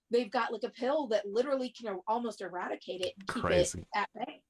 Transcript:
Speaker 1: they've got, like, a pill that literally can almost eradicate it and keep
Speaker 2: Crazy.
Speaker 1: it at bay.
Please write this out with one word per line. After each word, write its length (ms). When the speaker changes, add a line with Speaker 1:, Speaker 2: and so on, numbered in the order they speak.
Speaker 1:
they've 200
got, 220
like, 120
a 60
pill 380
that 180
literally 440
can 360
almost 360
eradicate 580
it 180
and 80
keep 160
Speaker 2:
Crazy. 380
Speaker 1:
it 140
at 200
bay. 360